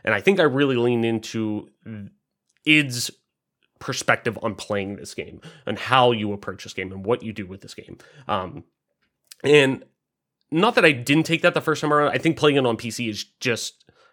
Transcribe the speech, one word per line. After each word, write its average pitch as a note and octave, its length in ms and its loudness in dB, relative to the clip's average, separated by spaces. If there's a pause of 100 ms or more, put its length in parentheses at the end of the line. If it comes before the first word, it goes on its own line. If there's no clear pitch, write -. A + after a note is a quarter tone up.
and A2 100 2
I G2+ 80 0
think G3 180 4
I E3+ 40 6
really C3+ 320 2
leaned A#2+ 280 2
into A2 640 -4 (1000)
id's C#3+ 440 2 (680)
perspective - 640 -2
on A2 120 -2
playing G2 420 -4
this - 160 -16
game - 280 -12 (260)
and G#2 120 -4
how B2 340 4
you G#2 200 -4
approach G2+ 320 -10
this - 80 -16
game F#2 180 -8
and F#2+ 140 -12
what A2+ 180 -2
you A2 100 -10
do G2 140 -10
with F#2+ 140 -16
this - 140 -20
game. - 240 -20 (280)
Um, F#2 380 -6 (800)
and C#3 400 4 (680)
not G#3 260 2
that A3+ 80 6
I D#3 80 6
didn't C#3 340 2
take E3 160 -2
that F3 100 4
the D#3+ 80 -2
first D3+ 220 -2
time D3+ 100 -2
around. D3 200 2
I B2+ 60 -2
think D#3+ 200 0
playing D3+ 180 4
it C3+ 80 4
on A#2 140 0
P A#2 120 -8
C A#2 180 -6
is G2+ 160 -8 (140)
just, - 460 -4 (280)